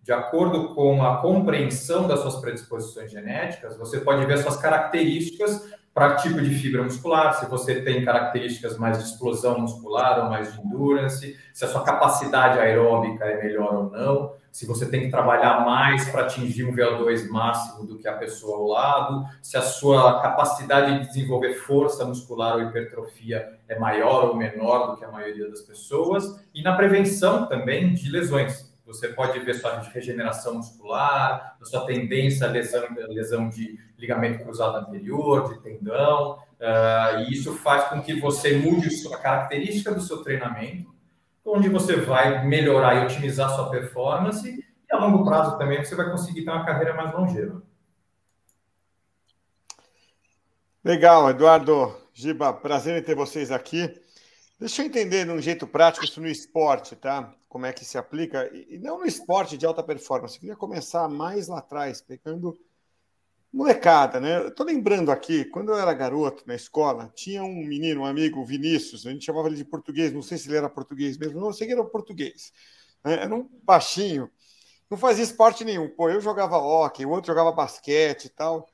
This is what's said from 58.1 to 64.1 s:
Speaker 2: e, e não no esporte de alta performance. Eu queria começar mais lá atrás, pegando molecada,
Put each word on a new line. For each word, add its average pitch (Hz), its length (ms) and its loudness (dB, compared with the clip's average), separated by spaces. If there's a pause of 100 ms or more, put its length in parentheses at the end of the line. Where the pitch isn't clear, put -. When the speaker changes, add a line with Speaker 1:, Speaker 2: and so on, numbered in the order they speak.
Speaker 2:
e, - 220 -20
e - 20 -16
não 311 220 -10
no 370 40 -10
esporte 180 540 -2
de 147 80 -2
alta 165 160 0
performance. 135 540 -6
Eu - 40 -20
queria 202 160 -14
começar 170 520 -6
mais 165 400 -6
lá 175 100 -10
atrás, 139 420 -10
pegando 165 580 -12 (960)
molecada, 170 680 4